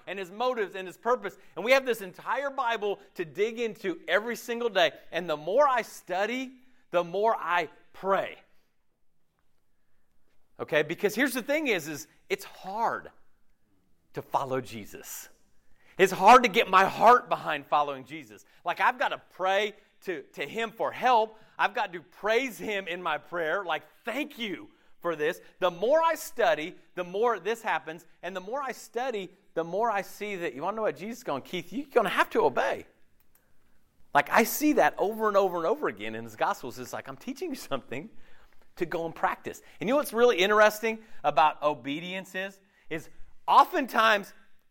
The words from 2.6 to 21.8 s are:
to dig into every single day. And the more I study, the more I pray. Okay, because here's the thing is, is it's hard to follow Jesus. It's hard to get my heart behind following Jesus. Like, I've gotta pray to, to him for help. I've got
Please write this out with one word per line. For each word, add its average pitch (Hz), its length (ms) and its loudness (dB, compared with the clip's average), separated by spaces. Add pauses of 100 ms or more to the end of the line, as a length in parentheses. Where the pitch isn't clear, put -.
to 185 80 -6
dig 202 360 -2
into 202 480 -4
every 208 280 0
single 233 320 -4
day. 180 240 2 (220)
And 170 160 -4
the 151 80 -2
more 196 300 2
I 247 160 2
study, 233 680 -6 (400)
the 175 120 2
more 202 360 0
I 170 300 0 (240)
pray. 175 420 0 (2250)
Okay, 147 220 2
because 165 340 -2
here's 247 180 0
the 254 80 -2
thing 285 280 -2
is, 165 180 -2
is 147 200 -10 (200)
it's 190 160 -4
hard 185 640 -6 (1040)
to 143 80 -8
follow 131 380 -2
Jesus. - 720 -12 (680)
It's 185 140 6
hard 208 320 10
to 240 60 2
get 190 200 2
my 190 160 6
heart 240 440 6
behind 156 380 -4
following 143 380 0
Jesus. 120 400 -16 (200)
Like, 175 160 -2
I've 247 180 2
gotta 190 220 -2 (120)
pray 196 400 0 (320)
to, 170 180 -6 (100)
to 151 120 -8
him 214 260 -6
for 139 200 -2
help. 220 460 2 (200)
I've 190 160 0
got 208 200 -6